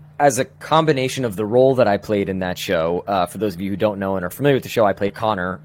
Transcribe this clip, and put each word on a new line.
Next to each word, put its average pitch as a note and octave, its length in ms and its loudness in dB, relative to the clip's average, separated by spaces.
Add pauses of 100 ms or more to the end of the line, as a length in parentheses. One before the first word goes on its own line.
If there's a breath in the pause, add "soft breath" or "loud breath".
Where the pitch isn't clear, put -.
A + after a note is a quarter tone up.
(180)
as C#3+ 200 4
a C3 60 -2
combination C#3 800 0
of G2+ 120 -4
the G#2+ 80 -2
role B2+ 320 4
that A#2 120 4
I G2+ 80 4
played G2+ 320 -2
in F#2+ 120 -4
that F2+ 180 -4
show, E2+ 480 -2
uh, F#2+ 200 0
for G2 120 -14
those G2+ 160 -2
of E2+ 60 -12
you G2 100 -4
who G2+ 60 -4
don't G#2 220 0
know F#2+ 180 -2
and F2+ 80 -4
are F2+ 60 -6
familiar C#3 260 2
with A2+ 60 -4
the - 60 -14
show, A2 180 2
I G2 60 4
played G2+ 220 -4
Connor F#2 500 -2